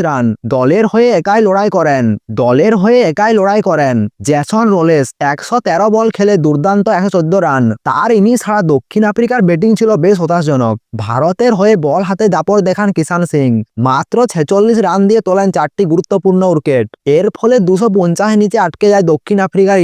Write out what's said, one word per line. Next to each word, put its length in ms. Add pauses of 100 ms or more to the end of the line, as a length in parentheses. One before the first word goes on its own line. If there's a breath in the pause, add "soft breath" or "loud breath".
রান। 180 (300)
দলের 380
হয়ে 160 (100)
একাই 280
লড়াই 300
করেন, 280 (360)
দলের 320 (100)
হয়ে 160 (120)
একাই 280
লড়াই 240
করেন 340 (300)
জেসন 480
রোলেস। 320 (260)
একশো 240 (100)
তেরো 240
বল 160 (100)
খেলে 180 (100)
দুর্দান্ত 420 (100)
একশো 180
চোদ্দ 180 (140)
রান, 180 (220)
তার 320
ইনিংস 240
ছাড়া 180 (120)
দক্ষিণ 380
আফ্রিকার 380
ব্যাটিং 300
ছিল 120 (140)
বেশ 180
হতাশজনক। 520 (300)
ভারতের 540
হয়ে 160 (120)
বল 220
হাতে 160 (100)
দাপট 240 (100)
দেখান 280
কিষান 260 (100)
সিং, 180 (360)
মাত্র 300 (160)
ছেচল্লিশ 540
রান 200
দিয়ে 200
তোলেন 300
চারটি 260 (100)
গুরুত্বপূর্ণ 500 (100)
উইকেট। 340 (300)
এর 100 (100)
ফলে 200 (120)
দুশো 180 (100)
পঞ্চাশ 400
নিচে 220
আটকে 340
যায় 200
দক্ষিণ 340
আফ্রিকার 380